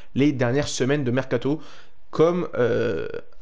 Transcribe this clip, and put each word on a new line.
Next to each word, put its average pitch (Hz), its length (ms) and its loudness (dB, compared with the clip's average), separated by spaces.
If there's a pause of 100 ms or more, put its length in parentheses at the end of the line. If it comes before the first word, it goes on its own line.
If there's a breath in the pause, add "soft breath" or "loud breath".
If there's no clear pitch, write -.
(160 loud breath)
les 143 160 4
dernières 131 360 2
semaines 139 360 0
de 123 80 0
mercato, 131 500 0 (500 loud breath)
comme, 175 360 4 (100)
euh, 113 500 0 (340)